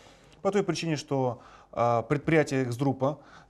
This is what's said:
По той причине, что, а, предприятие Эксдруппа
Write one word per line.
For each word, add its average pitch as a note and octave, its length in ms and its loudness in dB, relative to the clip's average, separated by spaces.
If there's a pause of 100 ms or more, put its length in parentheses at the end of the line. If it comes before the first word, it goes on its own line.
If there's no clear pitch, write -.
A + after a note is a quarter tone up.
(420)
По G3 100 0
той G3+ 100 2
причине, E3 340 -2
что, B2+ 440 -2 (320)
а, A#2 300 2
предприятие D3 640 2
Эксдруппа C3 540 -2 (320)